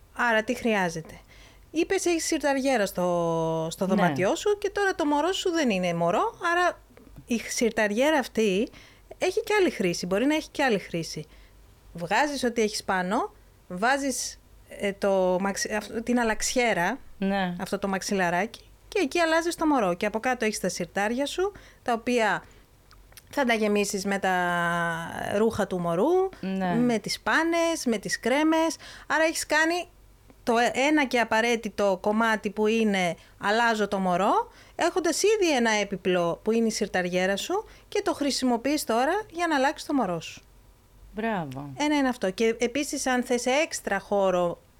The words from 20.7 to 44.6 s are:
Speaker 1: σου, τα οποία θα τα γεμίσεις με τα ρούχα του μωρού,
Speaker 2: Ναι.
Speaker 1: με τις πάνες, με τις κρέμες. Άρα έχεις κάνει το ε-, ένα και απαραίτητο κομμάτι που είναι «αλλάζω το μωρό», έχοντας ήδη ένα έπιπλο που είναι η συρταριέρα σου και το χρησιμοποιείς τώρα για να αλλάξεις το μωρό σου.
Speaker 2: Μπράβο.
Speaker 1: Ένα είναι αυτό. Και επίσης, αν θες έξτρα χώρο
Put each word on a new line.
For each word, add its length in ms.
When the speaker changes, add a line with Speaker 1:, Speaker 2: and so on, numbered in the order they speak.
Speaker 1:
σου, 260
τα 100
οποία 520
θα 140
τα 100
γεμίσεις 500
με 140
τα 140
ρούχα 300
του 120
μωρού, 500
Speaker 2:
Ναι. 340
Speaker 1:
με 240
τις 220
πάνες, 640
με 120
τις 220
κρέμες. 560
Άρα 180
έχεις 220
κάνει 420
το 160
ε-, 120
ένα 180
και 120
απαραίτητο 840
κομμάτι 500
που 160
είναι 480
«αλλάζω 500
το 100
μωρό», 520
έχοντας 460
ήδη 340
ένα 140
έπιπλο 720
που 100
είναι 140
η 40
συρταριέρα 640
σου 280
και 160
το 100
χρησιμοποιείς 720
τώρα 280
για 160
να 100
αλλάξεις 300
το 80
μωρό 260
σου. 220
Speaker 2:
Μπράβο. 640
Speaker 1:
Ένα 200
είναι 120
αυτό. 220
Και 280
επίσης, 480
αν 160
θες 240
έξτρα 520
χώρο 640